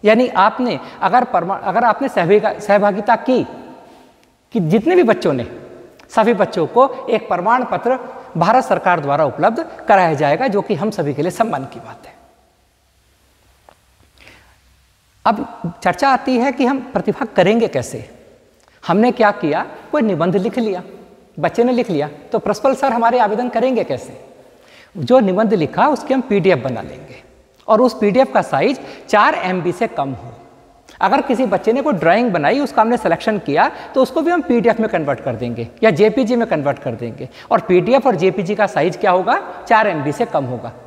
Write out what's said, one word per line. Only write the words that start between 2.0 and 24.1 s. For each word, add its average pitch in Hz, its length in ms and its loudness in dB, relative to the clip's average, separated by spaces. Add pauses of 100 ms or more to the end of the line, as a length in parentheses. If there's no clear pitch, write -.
सहभागिता, 196 500 2
सहभागिता 208 560 2
की, 233 320 0 (1040)
कि 233 60 0
जितने 214 360 2
भी 359 80 6
बच्चों 202 300 2
ने, 120 140 -4 (640)
सभी 226 240 2
बच्चों 185 340 0
को 262 420 0
एक - 200 -2
प्रमाण 208 340 0
पत्र 240 360 -2 (380)
भारत 214 260 4
सरकार 175 360 0
द्वारा 143 260 0
उपलब्ध 220 400 0 (220)
कराया 185 260 6
जाएगा, 151 340 0
जो 196 140 0
कि 196 140 -2
हम 196 160 -4
सभी 147 220 -4
के 131 80 -4
लिए 170 100 -2
सम्मान 147 340 -4
की - 140 -16
बात - 260 -20
है। - 120 -20 (3000)
अब - 340 -4 (240)
चर्चा - 260 0
आती 254 280 0
है 254 140 0
कि 254 140 0
हम 262 140 0
प्रतिभाग - 560 -4
करेंगे 214 320 2
कैसे। 117 420 -6 (800)
हमने 214 240 4
क्या 208 200 2
किया, 165 340 -2 (260)
कोई 302 100 0
निबंध 180 340 0
लिख 202 220 -2
लिया, 202 260 -2 (560)
बच्चे 208 240 0
ने 247 80 2
लिख 247 180 -2
लिया, 147 200 -2 (220)
तो 220 80 0
प्रिंसिपल 262 360 0
सर 269 180 0
हमारे 233 260 2
आवेदन 220 300 0
करेंगे 240 340 0
कैसे? - 420 -8 (720)